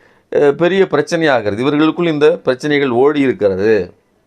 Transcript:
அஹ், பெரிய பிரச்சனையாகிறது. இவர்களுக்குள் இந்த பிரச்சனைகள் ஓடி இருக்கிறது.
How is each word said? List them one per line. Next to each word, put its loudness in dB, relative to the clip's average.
அஹ், 4
பெரிய 0
பிரச்சனையாகிறது. -2
இவர்களுக்குள் 0
இந்த 2
பிரச்சனைகள் -2
ஓடி 2
இருக்கிறது. 0